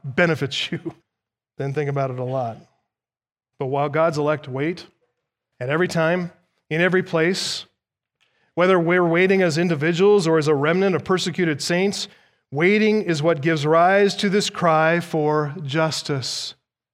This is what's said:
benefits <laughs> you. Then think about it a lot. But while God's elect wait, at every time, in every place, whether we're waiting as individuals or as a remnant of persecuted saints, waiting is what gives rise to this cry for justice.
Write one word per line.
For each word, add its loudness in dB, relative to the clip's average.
benefits -2
<laughs> -6
you. -10
Then -6
think -2
about -2
it -10
a -4
lot. -4
But -4
while 0
God's 0
elect -2
wait, -6
at -8
every 0
time, -2
in -2
every 2
place, -2
whether 4
we're 2
waiting 2
as 2
individuals 2
or 2
as 0
a 4
remnant 2
of -4
persecuted -2
saints, -2
waiting 2
is -2
what 0
gives 0
rise 4
to -2
this 0
cry 2
for -2
justice. -4